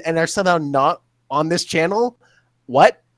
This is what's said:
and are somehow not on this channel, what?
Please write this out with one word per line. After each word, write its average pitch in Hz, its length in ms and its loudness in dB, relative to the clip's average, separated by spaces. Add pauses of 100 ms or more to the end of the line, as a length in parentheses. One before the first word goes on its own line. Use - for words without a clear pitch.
and 165 120 -2
are 165 80 0
somehow 180 320 0
not 143 440 0 (280)
on 151 200 -2
this 170 160 -4
channel, 202 520 -2 (500)
what? 143 360 4 (140)